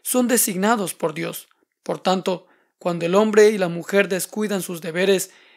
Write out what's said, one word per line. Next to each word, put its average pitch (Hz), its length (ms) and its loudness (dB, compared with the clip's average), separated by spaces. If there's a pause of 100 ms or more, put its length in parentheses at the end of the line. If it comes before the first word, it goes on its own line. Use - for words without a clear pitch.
son 247 260 0
designados 214 680 0
por 156 200 -4
Dios. 165 360 -10 (340)
Por 165 160 -6
tanto, 185 480 -2 (320)
cuando 175 260 -4
el 170 80 0
hombre 214 380 6
y 214 80 -2
la 180 80 -2
mujer 170 400 -2
descuidan 196 560 -4
sus 170 180 -10
deberes, 180 480 0 (280)